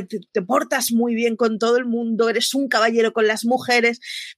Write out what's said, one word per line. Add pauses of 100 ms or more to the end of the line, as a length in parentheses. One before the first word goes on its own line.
te, (100)
te
portas
muy
bien
con
todo
el
mundo,
eres
un
caballero
con
las
mujeres". (380)